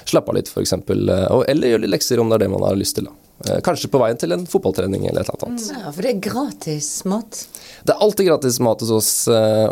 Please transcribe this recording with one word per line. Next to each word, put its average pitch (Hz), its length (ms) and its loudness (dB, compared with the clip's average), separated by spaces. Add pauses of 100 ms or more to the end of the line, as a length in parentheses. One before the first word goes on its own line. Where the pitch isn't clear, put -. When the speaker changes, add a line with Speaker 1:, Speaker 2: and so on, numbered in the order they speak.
Speaker 1:
slappe - 260 0
av 95 40 0
litt, - 140 -2
for - 120 -4
eksempel, 98 480 -2
eh, 92 220 2
og, 123 180 4
eller 135 200 2 (100)
gjøre 107 80 -2
litt 123 140 0
lekser 120 180 0
om 113 100 2
det 110 140 4
er 98 60 2
det - 100 -2
man 95 40 0
har 95 120 2
lyst 98 220 -2
til - 80 -4
da. - 80 -14 (380)
Eh, 95 100 0
kanskje - 300 -2
på 139 80 4
veien 113 180 2
til 170 160 -4
en 180 140 -4
fotballtrening 95 640 -2
eller - 140 0
et - 60 -4
eller - 220 -8
annet. 226 240 -8
Speaker 2:
Ja, 190 160 -10
for 156 120 -10
det 262 120 0
er 190 60 -4 (100)
gratis 196 760 -6
mat. 208 420 -6 (380)
Speaker 1:
Det - 80 2
er - 80 2
alltid 208 280 4
gratis 131 320 2
mat 113 200 2
hos 113 100 -2
oss, - 380 0
eh, 110 440 4